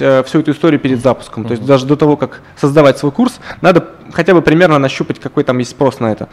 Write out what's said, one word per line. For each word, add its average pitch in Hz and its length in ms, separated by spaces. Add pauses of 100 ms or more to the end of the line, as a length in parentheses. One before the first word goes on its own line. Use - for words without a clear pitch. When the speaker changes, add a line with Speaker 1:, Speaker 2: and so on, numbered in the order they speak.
Speaker 1:
э, 135 240
всю 160 160
эту 151 120
историю 147 280
перед 127 200
запуском. 120 440
То 117 80
есть 117 100
Speaker 2:
Мгм. 127 60
Speaker 1:
даже 131 180
до 143 100
того, 147 200
как - 240 (200)
создавать 139 380
свой 143 140
курс, 247 260 (220)
надо 165 240 (280)
хотя 175 220
бы 160 80
примерно 160 360
нащупать, 135 420
какой 139 240
там 123 140
есть 120 120
спрос 131 300
на 113 120
это. 110 200